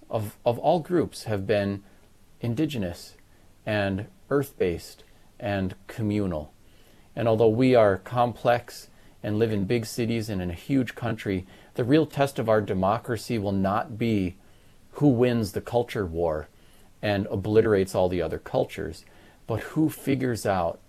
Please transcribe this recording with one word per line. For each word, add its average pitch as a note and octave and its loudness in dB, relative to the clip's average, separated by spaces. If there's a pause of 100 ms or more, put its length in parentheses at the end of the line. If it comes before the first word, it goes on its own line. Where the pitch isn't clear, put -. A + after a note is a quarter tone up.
of, G#2+ -6
of A#2+ 2
all E3 2
groups D3 -2
have G2+ -4
been G2+ 0 (580)
indigenous A#2 -4 (500)
and G2+ -2 (240)
earth-based G2+ -2 (340)
and G2 -2 (120)
communal. G2+ -2 (640)
And A#2 -2
although A2+ 6
we B2+ 4
are G#2 6
complex A#2+ -2 (340)
and G#2+ -2
live A2+ 2
in G2+ -2
big A#2 0
cities A2+ -4
and F#2+ -4
in F2+ -4
a E2+ -6
huge C3 -2
country, G#2+ -4 (280)
the B2+ -2
real C#3+ 4
test C#3 -2
of A#2 -2
our G#2+ 6
democracy G#2 0
will G2+ -2
not G2 0
be G#2 0 (560)
who D3 4
wins A#2 4
the G#2+ -6
culture A#2+ -2
war E2 -2 (540)
and G2+ 0
obliterates G#2+ 4
all F#2 2
the F2+ -2
other D#2+ -4
cultures, F2+ -6 (420)
but A2+ -4
who D#3 -2
figures B2+ -4
out F2+ 0